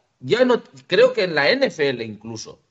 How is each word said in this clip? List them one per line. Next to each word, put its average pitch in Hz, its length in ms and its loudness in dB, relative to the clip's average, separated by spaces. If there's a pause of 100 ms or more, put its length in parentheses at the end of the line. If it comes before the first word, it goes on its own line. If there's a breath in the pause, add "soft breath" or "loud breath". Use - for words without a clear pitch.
(200)
Ya 185 240 0
no, 247 180 2 (260)
creo 240 260 4
que 208 100 -2
en 170 120 -4
la 143 140 2
N 262 160 0
F 160 220 -2
L 120 160 -4
incluso, 110 560 -14 (120)